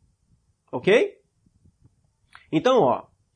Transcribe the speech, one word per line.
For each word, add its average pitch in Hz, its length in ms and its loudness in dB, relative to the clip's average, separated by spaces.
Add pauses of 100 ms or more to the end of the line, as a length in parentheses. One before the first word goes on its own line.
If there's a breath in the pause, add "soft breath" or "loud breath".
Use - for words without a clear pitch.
(720)
Ok? 214 460 0 (1400 soft breath)
Então, 233 300 0
ó, 117 240 -2 (300)